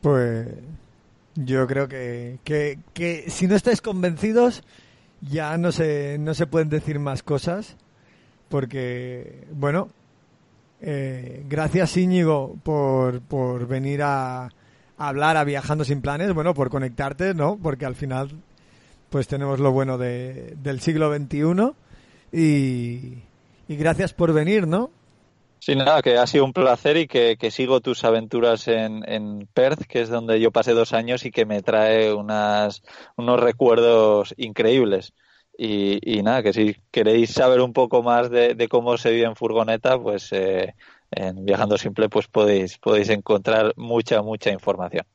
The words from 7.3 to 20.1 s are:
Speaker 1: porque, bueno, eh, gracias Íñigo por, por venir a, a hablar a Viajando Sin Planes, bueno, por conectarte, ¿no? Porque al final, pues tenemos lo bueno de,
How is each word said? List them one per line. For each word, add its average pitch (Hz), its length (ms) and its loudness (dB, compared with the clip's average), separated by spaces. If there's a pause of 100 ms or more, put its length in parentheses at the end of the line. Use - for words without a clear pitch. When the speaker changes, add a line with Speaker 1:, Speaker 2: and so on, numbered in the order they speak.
Speaker 1:
porque, 127 1000 -8
bueno, 147 380 -2 (920)
eh, 131 680 -8
gracias 156 500 0
Íñigo 175 680 2
por, 131 580 0
por 127 460 -4
venir 135 360 -4
a, 131 420 -4
a 120 60 -16 (460)
hablar 147 400 0
a 151 60 2
Viajando 143 400 -2
Sin 139 180 -4
Planes, 151 320 -4
bueno, 165 200 0
por 139 160 0
conectarte, 139 640 -4
¿no? 165 240 -2
Porque 151 280 -6
al 127 100 -8
final, 135 340 -6 (800)
pues 135 180 -2
tenemos 139 320 -4
lo 139 120 4
bueno 131 260 0
de, 123 640 -8